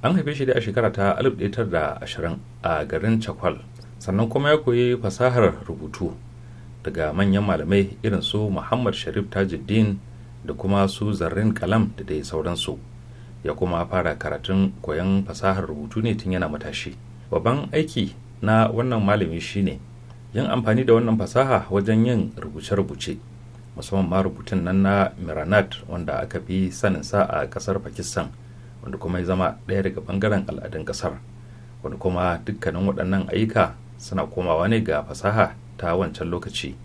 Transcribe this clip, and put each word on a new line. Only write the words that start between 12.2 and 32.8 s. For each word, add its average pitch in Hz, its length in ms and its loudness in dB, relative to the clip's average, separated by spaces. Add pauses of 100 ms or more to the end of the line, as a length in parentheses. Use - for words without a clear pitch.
sauransu. 80 540 -2 (680)
Ya - 80 -2
kuma 87 320 0
fara 85 320 0
karatun 95 560 0 (100)
koyon 95 460 2
fasahar 95 400 0
rubutu 76 340 -4
ne 113 140 2
tun 95 160 -2
yana 85 160 0
matashi. 76 480 -8 (340)
Babban 113 400 2
aiki 147 440 0 (280)
na 110 240 6
wannan 117 320 0
malami 98 420 2
shine 95 380 0 (560)
yin 131 160 2
amfani 117 340 4
da 113 140 8
wannan 117 160 4
fasaha 113 560 2
wajen 104 360 4
yin 120 140 4 (140)
rubuce-rubuce, - 800 -2 (640)
musamman 95 320 0
ma 92 120 2
rubutun 92 440 -2
nan 95 160 4
na 98 320 4
Miranat, 87 720 2
wanda 80 320 -4
aka - 240 -4
fi 95 320 0
sanin - 320 0
sa 101 160 2
a - 240 0
ƙasar - 320 -4
Pakistan, - 560 -6 (480)
wanda - 160 -8
kuma 87 240 -2
ya - 80 -2
zama 92 260 2 (120)
ɗaya 98 140 2
daga 95 200 -2
ɓangaren 98 480 2
al'adun - 340 -8
ƙasar, - 300 -4 (680)
wanda - 160 -8
kuma 90 460 0
dukkanin 92 460 -4